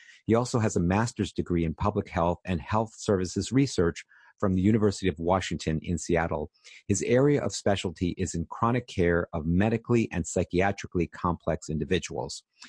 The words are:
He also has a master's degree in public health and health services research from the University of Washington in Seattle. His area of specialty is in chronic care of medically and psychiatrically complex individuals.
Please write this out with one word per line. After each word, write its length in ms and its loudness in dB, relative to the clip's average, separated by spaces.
He 80 6
also 240 0
has 160 2
a 40 2
master's 520 0
degree 320 -2
in 100 -2
public 340 -2
health 380 0
and 140 -2
health 360 -4
services 540 -2
research 540 0
from 160 2
the 80 2
University 460 2
of 100 -2
Washington 640 0
in 160 -2
Seattle. 540 -2
His 160 0
area 400 4
of 100 -4
specialty 640 -2
is 200 -4
in 120 -4
chronic 380 -2
care 460 2
of 140 -4
medically 640 2
and 120 -4
psychiatrically 840 -2
complex 600 -4
individuals. 760 -4